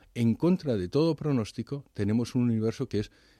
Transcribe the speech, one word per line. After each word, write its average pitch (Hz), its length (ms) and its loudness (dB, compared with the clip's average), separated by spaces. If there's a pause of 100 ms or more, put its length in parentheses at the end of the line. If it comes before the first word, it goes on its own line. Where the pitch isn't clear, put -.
(140)
en 117 200 2
contra 156 420 0
de 90 120 -2
todo 156 260 2
pronóstico, 139 800 -4
tenemos 110 420 -2
un 123 80 2
universo 113 460 0
que 101 120 -2
es - 120 -8 (280)